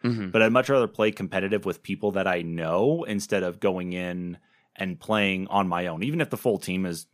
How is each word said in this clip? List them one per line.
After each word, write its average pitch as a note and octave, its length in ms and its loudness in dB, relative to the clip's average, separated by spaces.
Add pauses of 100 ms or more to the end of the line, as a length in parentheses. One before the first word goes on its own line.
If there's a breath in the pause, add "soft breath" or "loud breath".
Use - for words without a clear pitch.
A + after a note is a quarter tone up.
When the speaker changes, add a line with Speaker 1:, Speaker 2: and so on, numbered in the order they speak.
Speaker 1:
Mm-hmm. A2 280 -2
Speaker 2:
but A2 100 6
I'd A2 100 6
much B2+ 180 4
rather C3 180 4
play G#2+ 240 2
competitive G2 540 -2
with F#2 180 -6
people G2 280 -2
that F#2+ 160 0
I F2+ 140 0
know E2+ 640 0
instead G2+ 400 -2
of F2+ 160 -4
going F2+ 340 -2
in F2+ 440 -6 (380)
and F#2 240 -6
playing G2 480 0
on G2 200 2
my F2 200 -2
own. E2 160 -6
Even D3+ 180 -2
if - 80 -4
the - 80 -6
full G#2+ 200 0
team F#2 280 -2
is E2+ 280 -6